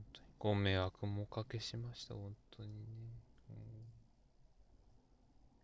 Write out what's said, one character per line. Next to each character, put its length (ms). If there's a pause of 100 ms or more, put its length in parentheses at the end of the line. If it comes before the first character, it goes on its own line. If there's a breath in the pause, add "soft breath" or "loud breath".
(140)
当 80
に。 20 (200)
ご 100
迷 240
惑 300
も 160
お 20
か 200
け 140
し 180
ま 180
し 100
た、 100
本 200 (160)
当 120
に 60
ね。 60 (720)
う 40
ん。 20 (2000)